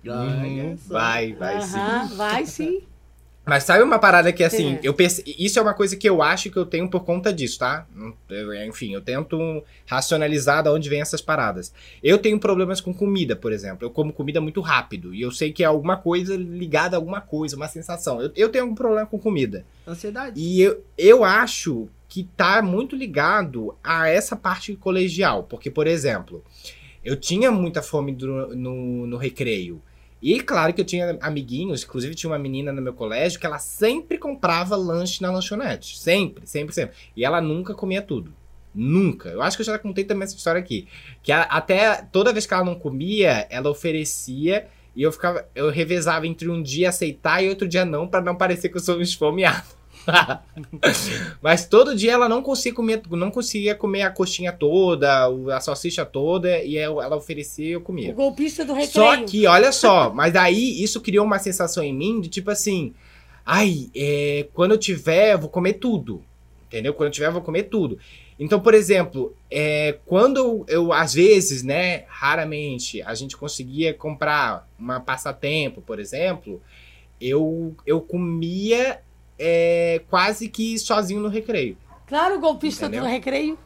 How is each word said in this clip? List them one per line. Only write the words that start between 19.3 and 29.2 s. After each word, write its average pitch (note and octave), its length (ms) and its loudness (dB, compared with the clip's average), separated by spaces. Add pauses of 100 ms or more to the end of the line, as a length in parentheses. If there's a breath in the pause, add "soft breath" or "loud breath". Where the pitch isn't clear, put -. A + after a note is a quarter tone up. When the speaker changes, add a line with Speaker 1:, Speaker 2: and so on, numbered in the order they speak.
Speaker 2:
Ansiedade. G#3 540 -10
Speaker 1:
E F3+ 220 0
eu, F#3+ 200 2 (140)
eu G#3+ 260 10
acho F#3 640 0 (220)
que F#3 140 -8
tá F#3+ 400 2
muito G#3 320 -2
ligado D#3 880 -2
a D#3+ 260 2
essa G#3 260 2
parte F#3+ 400 -6
colegial. F3+ 680 0
Porque, - 260 -10
por D3+ 160 0
exemplo, B2 580 -2 (600 loud breath)
eu C3 120 -4
tinha G#3 360 2
muita E3+ 320 -2
fome C#3 280 -4
do, C3 440 -8
no, B2+ 500 -6
no A#2+ 120 -8
recreio. A2 640 -4 (420 soft breath)